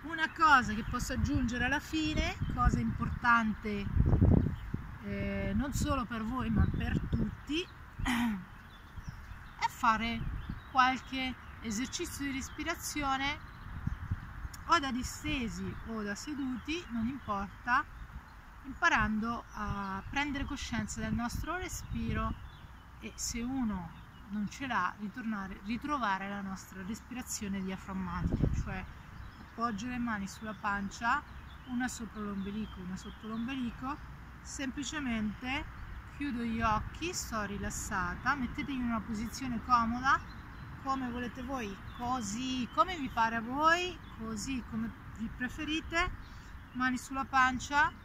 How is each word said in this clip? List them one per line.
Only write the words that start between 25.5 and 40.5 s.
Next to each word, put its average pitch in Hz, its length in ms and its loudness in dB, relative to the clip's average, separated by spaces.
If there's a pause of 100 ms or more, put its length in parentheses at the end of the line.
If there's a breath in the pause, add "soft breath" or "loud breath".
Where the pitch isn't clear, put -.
ritrovare 214 640 0
la 202 140 -4
nostra 190 420 -8
respirazione 208 800 -4
diaframmatica, 185 840 0 (160)
cioè 190 200 -4 (560)
appoggio 226 460 -4
le 247 140 -4
mani 214 280 -2
sulla 214 320 -8
pancia, 220 640 0 (460)
una 247 200 0
sopra 220 340 -6
l'ombelico, 202 600 -4
una 185 160 -6
sotto - 300 -12
l'ombelico, 254 680 -4 (440)
semplicemente 262 1200 -2 (540)
chiudo 240 260 -2
gli 226 180 0
occhi, 226 520 2
sto 220 300 -2
rilassata, 202 920 0
mettetevi 277 380 -2
in 254 100 0
una 233 180 2
posizione 226 640 -4
comoda, 247 560 6 (640)